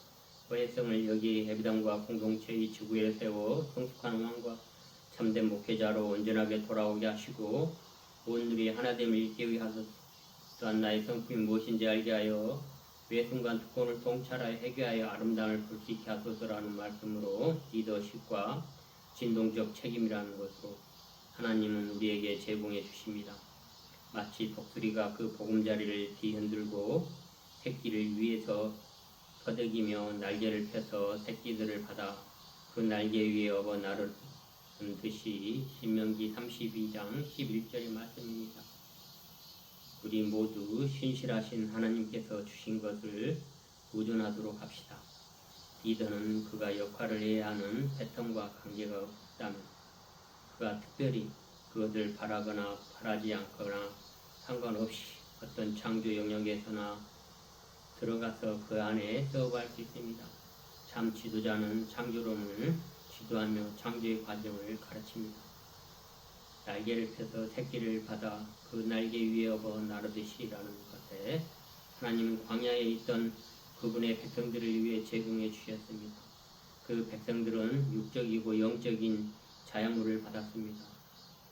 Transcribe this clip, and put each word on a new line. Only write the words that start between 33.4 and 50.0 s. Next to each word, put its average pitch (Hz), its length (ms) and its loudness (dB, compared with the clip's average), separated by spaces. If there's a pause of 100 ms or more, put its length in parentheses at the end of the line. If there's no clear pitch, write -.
업어 101 280 2
나르는 101 360 0 (920)
듯이, 110 600 -2 (160)
신명기 110 520 2
삼십이 110 600 -4
장 107 340 -4
십일 113 420 -2
절의 120 200 -4
말씀입니다. 113 720 -8 (1400)
우리 107 200 2
모두 107 680 2
신실하신 120 800 0
하나님께서 110 800 0
주신 107 340 -4
것을 107 580 -2 (540)
보존하도록 107 640 0
합시다. - 400 -12 (840)
리더는 107 600 2
그가 107 340 -2
역할을 107 420 -2
해야 107 280 2
하는 107 500 0
패턴과 110 520 -4 (120)
관계가 101 400 -4
없다면, - 580 -8 (960)